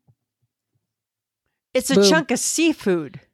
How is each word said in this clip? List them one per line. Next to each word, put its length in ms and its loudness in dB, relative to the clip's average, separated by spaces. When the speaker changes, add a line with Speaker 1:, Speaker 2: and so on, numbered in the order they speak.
Speaker 1:
It's 160 -2
a 60 0
Speaker 2:
Boom. 140 6
Speaker 1:
chunk 220 2
of 80 -2
seafood. 800 -4